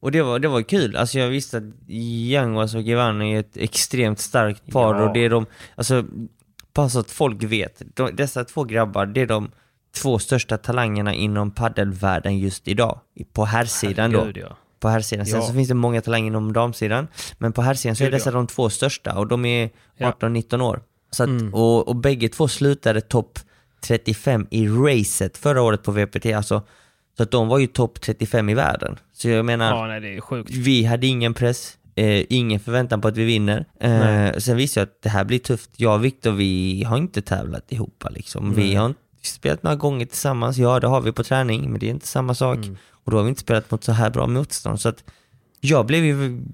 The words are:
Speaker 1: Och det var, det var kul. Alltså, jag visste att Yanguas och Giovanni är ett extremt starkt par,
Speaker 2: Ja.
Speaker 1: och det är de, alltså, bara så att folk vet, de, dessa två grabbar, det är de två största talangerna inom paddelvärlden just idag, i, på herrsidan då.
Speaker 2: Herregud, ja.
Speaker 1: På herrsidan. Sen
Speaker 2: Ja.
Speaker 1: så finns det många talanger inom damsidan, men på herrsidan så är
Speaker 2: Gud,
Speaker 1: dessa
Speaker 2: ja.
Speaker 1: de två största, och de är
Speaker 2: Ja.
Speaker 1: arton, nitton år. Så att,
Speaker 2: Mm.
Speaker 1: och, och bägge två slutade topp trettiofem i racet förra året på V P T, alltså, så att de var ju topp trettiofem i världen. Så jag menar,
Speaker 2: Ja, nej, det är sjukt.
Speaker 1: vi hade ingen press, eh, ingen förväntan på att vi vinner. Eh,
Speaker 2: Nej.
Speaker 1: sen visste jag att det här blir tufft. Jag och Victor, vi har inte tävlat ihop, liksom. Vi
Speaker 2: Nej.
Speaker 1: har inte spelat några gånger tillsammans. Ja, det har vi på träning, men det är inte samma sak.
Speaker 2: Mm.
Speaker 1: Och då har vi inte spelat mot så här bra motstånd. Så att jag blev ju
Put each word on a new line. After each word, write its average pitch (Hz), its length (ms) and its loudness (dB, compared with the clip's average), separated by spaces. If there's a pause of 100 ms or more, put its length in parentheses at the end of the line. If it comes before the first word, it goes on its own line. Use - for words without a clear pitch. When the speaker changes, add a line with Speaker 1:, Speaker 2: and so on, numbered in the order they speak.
Speaker 1:
Och 135 100 -4
det 160 100 4
var, 123 180 0
det 143 80 0
var 127 140 2
kul. 123 340 0
Alltså, 123 240 0
jag 123 100 2
visste 135 280 -4
att 107 60 -6 (260)
Yanguas 117 840 -2
och 113 60 -2
Giovanni 107 540 0
är 110 40 2
ett 107 180 -8
extremt 117 600 0
starkt 107 520 -2
par, 117 240 4
Speaker 2:
Ja. 104 120 2
Speaker 1:
och 101 60 0
det 120 120 2
är 113 40 4
de, 113 160 2 (300)
alltså, 123 300 0 (680)
bara 147 160 2
så 123 100 0
att 107 120 -4
folk 113 320 0
vet, 107 380 -2 (140)
de, 131 200 -2
dessa 131 280 -4
två 147 200 -6
grabbar, 110 420 0
det 104 160 -2
är 123 60 0
de 107 240 -2 (500)
två 127 180 2
största 120 380 0
talangerna 104 560 -2
inom 104 380 -2
paddelvärlden 98 880 -2
just 95 280 -4
idag, 113 320 0 (160)
i, - 80 -12
på - 220 -2
herrsidan 110 680 0
då. 110 80 4
Speaker 2:
Herregud, 104 180 -4
ja. 90 200 -14 (220)
Speaker 1:
På 110 100 0
herrsidan. 107 360 0
Sen 107 140 0
Speaker 2:
Ja. 117 80 0
Speaker 1:
så 117 60 -4
finns 131 140 2
det 127 60 0
många 120 280 2
talanger 113 260 0
inom 110 260 -2
damsidan, 117 540 0 (300)
men 113 160 -2
på 123 80 0
herrsidan 127 340 0
så 127 80 0
är - 20 2
Speaker 2:
Gud, 135 80 0
Speaker 1:
dessa 135 160 0
Speaker 2:
ja. 120 40 -4
Speaker 1:
de 123 140 0
två 120 220 0
största, - 480 -4
och 104 100 -2
de 120 180 0
är 120 240 0 (280)
Speaker 2:
Ja. 127 120 -2
Speaker 1:
arton, 113 240 -2
nitton 117 280 -2
år. 123 200 -2 (300)
Så - 120 0
att, 120 60 2
Speaker 2:
Mm. 113 240 -2
Speaker 1:
och, 117 340 4
och 120 80 0
bägge 120 340 0
två 156 180 0
slutade 139 540 2
topp - 380 -2 (420)
trettiofem 113 680 -2
i 110 160 2
racet 113 720 0
förra 139 240 2
året 110 220 2
på - 80 -4
V 101 160 0
P 101 120 -6
T, 113 140 -2
alltså, 107 280 0 (560)
så 120 60 2
att 107 80 -2
de 117 160 2
var 123 120 4
ju 131 80 2
topp - 340 -2
trettiofem 110 480 -2
i 104 40 2
världen. - 440 -2 (160)
Så - 160 -4
jag 113 160 2
menar, 117 320 0
Speaker 2:
Ja, 113 100 -6
nej, 110 140 -8
det 101 160 -10
är - 40 -12
sjukt. 117 300 -8
Speaker 1:
vi 127 320 4
hade 117 240 2
ingen 120 260 0
press, - 440 -2 (180)
eh, 104 340 4
ingen 117 300 2
förväntan 120 420 0
på 110 60 2
att 110 100 0
vi 113 80 2
vinner. 107 400 2 (140)
Eh, 120 120 2
Speaker 2:
Nej. 107 500 4
Speaker 1:
sen 117 160 2
visste 135 220 0
jag 101 80 2
att - 160 -20
det 110 60 0
här 101 140 0
blir 120 160 0
tufft. - 360 -4
Jag 113 200 2
och 110 100 2
Victor, 131 260 0
vi 95 520 0
har 117 140 0
inte 156 240 -2
tävlat - 500 -6
ihop, - 400 -8
liksom. - 420 -6
Vi 104 100 2
Speaker 2:
Nej. 98 120 2
Speaker 1:
har 104 100 4
inte 135 140 -2 (240)
spelat - 400 -4
några 151 120 2
gånger 143 300 -2
tillsammans. 123 520 -2
Ja, 123 220 4
det 113 80 0
har 127 140 2
vi 113 100 -2
på 117 120 -4
träning, 131 480 0
men 107 80 -4
det 104 60 -4
är 107 60 -2
inte 139 160 -8
samma 127 280 -2
sak. 127 220 0
Speaker 2:
Mm. 101 200 -10 (260)
Speaker 1:
Och - 80 -2
då 110 60 4
har 104 60 4
vi 110 60 2
inte 135 120 -4
spelat 110 300 0
mot 113 120 -4
så - 80 0
här 113 180 4
bra 127 180 0
motstånd. 120 540 -2
Så 117 80 2
att - 140 -8 (580)
jag 131 240 4
blev 160 200 2
ju 139 360 0 (120)